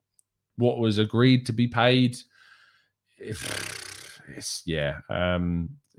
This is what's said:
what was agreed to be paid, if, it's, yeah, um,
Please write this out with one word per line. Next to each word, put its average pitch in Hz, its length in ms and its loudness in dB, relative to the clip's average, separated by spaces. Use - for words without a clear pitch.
what 120 200 2
was 110 200 2
agreed 123 480 4
to 120 60 0
be 117 140 2
paid, 123 500 4
if, - 1120 -12
it's, - 360 -12
yeah, 73 360 -4
um, 87 580 -2